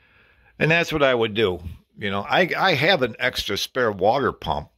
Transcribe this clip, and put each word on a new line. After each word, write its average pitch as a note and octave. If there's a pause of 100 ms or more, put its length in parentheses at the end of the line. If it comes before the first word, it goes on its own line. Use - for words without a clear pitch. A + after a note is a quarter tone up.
(600)
And D3+
that's E3
what D#3
I C3
would A2+
do. F#2+ (340)
You G2+
know, G2+
I, D3+
I F3
have D#3
an A2+
extra B2
spare A#2+
water G#2
pump, D2+